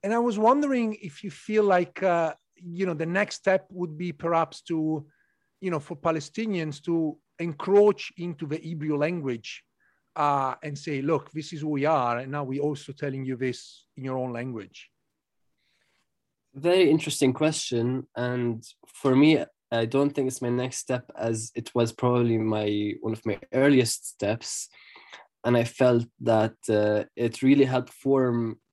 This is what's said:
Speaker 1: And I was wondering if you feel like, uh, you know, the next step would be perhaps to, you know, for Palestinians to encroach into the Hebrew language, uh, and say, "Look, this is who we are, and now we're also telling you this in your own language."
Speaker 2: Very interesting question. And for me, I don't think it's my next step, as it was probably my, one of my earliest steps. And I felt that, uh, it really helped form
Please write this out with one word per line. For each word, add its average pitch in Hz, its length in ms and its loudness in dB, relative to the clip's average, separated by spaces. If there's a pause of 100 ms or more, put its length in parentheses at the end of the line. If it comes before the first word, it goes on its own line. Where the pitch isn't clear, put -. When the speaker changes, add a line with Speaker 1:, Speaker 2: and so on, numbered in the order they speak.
Speaker 1:
And 202 120 -4
I 233 60 2
was 240 200 0
wondering 247 600 2
if 170 220 -14
you 202 60 -8
feel 214 340 0
like, 180 380 2
uh, 170 320 2 (220)
you 175 300 -6
know, 175 100 -2
the 160 100 -4
next 180 300 -2
step 190 340 0
would 175 280 -8
be 175 140 -6
perhaps 165 520 -2
to, 156 420 -4 (560)
you 190 100 -4
know, 156 80 -2
for 147 160 -12
Palestinians 160 880 -4
to 165 340 -2 (220)
encroach 196 760 2
into 165 300 -8
the 151 100 -6
Hebrew 151 400 -4
language, 143 680 -4 (520)
uh, 139 460 0
and 147 160 -10
say, 143 240 -6
"Look, 147 300 -2
this 156 220 -10
is 151 80 -10
who 156 80 -6
we 143 160 0
are, 123 340 2
and 131 120 -10
now 147 120 -6
we're 135 180 -6
also 143 320 -6
telling 135 320 -8
you 131 100 -4
this 123 500 -8 (120)
in 131 60 -14
your 131 140 -6
own 127 160 -6
language." 117 560 -12 (1600)
Speaker 2:
Very 170 360 4
interesting 147 440 2
question. 127 840 -2
And 120 480 -4 (240)
for - 280 0
me, 147 280 6 (280)
I 117 140 0
don't 139 260 0
think 139 160 -2
it's 127 140 -6
my 120 80 -2
next 123 280 -4
step, - 400 -6
as 113 380 -4
it - 180 -10
was 117 180 2
probably 120 460 2
my, 104 640 -2
one 110 120 -4
of - 120 -10
my 104 140 -4 (140)
earliest 131 540 4
steps. - 600 -6 (760)
And 120 140 2
I 117 60 2
felt 120 420 2 (160)
that, 110 340 2 (140)
uh, 104 360 2 (100)
it 117 260 -4
really 135 240 6
helped 127 260 -2
form 123 680 0 (140)